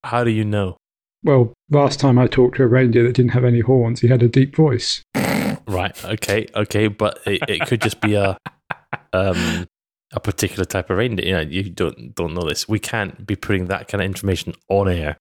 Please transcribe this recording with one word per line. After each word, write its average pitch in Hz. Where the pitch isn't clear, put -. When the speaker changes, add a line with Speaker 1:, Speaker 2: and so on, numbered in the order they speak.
Speaker 1:
How 120
do 120
you 110
know? 101
Speaker 2:
Well, 127
last 143
time 127
I 123
talked 123
to 135
a 123
reindeer 123
that 120
didn't 123
have 127
any 120
horns, 117
he 120
had 123
a 123
deep 135
voice. 139
Speaker 1:
Right, 92
okay, 104
okay, 107
but 104
it, 98
it 90
could 113
just -
be 107
a, 98
um, 87
a -
particular -
type -
of 92
reindeer. 113
You 92
know, 85
you 90
don't, 82
don't 82
know 87
this. -
We 107
can't 101
be 104
putting 92
that 90
kind 101
of 92
information 92
on 98
air 78